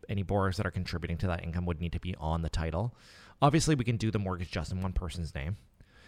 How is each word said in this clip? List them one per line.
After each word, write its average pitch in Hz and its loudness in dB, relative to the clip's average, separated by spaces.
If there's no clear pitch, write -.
any 101 -2
borrowers 95 0
that 101 -2
are 92 -2
contributing 85 -4
to 95 2
that 85 0
income 87 -2
would 82 0
need 85 -2
to 87 -2
be 92 -6
on 80 0
the 82 0
title. 82 0
Obviously, 135 6
we 123 4
can 117 2
do 107 2
the 104 4
mortgage 92 -2
just 82 -2
in 92 -2
one 92 0
person's 85 -2
name. 76 -4